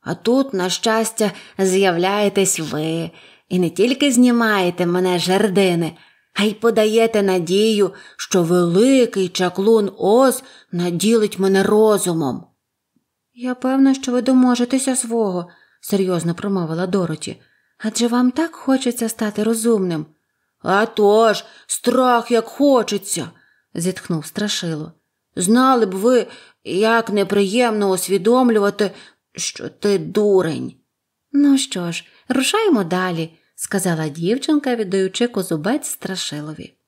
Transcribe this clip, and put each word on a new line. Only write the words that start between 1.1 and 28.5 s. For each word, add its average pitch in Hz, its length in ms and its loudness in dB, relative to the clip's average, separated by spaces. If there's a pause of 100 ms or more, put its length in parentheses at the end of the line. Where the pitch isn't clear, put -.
з'являєтесь 190 1000 0
ви 160 500 -6 (380)
і 180 100 -2
не 175 120 0
тільки 254 420 0
знімаєте 220 760 2
мене 180 320 0
з 170 40 -2
жердини, 180 760 0 (380)
а 202 100 -2
й 208 100 0
подаєте 220 680 2
надію, 190 720 0 (220)
що - 260 0
великий 190 840 2
чаклун 196 680 0
Оз 247 440 2 (300)
наділить 180 680 0
мене 190 240 2
розумом. 196 840 0 (880)
«Я 247 200 -8
певна, 269 400 2
що 262 180 -6
ви 247 100 0
доможетеся 254 760 2
свого», 208 520 -4 (320)
серйозно 180 540 -2
промовила 180 520 -4
Дороті. 180 560 -4 (360)
«Адже 220 280 -4
вам 247 240 2
так 330 240 -4
хочеться 254 540 -2
стати 208 340 -4
розумним». 214 640 0 (560)
«А 196 240 0
то 214 480 4
ж, - 100 -8 (220)
страх 247 640 0
як 226 140 2
хочеться», 214 840 0 (440)
зітхнув 175 520 -6
Страшило. 165 680 -6 (440)
«Знали 240 500 2
б 185 80 -6
ви, 220 320 2 (380)
як 220 460 0
неприємно 202 800 0
усвідомлювати, 202 1000 2 (440)